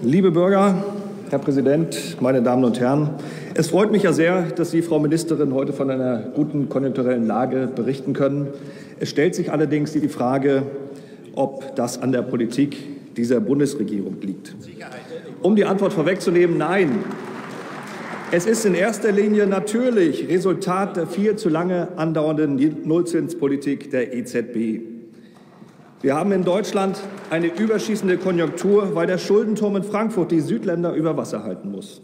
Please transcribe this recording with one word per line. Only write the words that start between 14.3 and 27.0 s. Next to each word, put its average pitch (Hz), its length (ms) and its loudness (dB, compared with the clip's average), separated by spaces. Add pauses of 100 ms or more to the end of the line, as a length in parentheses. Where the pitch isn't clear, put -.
Um 190 140 4
die 196 120 6
Antwort 196 260 0
vorwegzunehmen, 175 640 2
nein. 151 460 2 (1300)
Es 175 140 2
ist 226 200 2
in 185 80 4
erster 214 380 2
Linie 208 340 4
natürlich 196 840 2
Resultat 180 680 0
der 170 100 -2
viel 208 300 0
zu - 120 -2
lange 175 460 0
andauernden 156 640 0 (260)
Nullzinspolitik 143 1080 0
der 127 240 -2
E 120 80 -4
Z 117 280 -4
B. 110 280 -2 (1200)
Wir 139 160 2
haben 190 160 2
in 185 100 2
Deutschland 190 560 0 (320)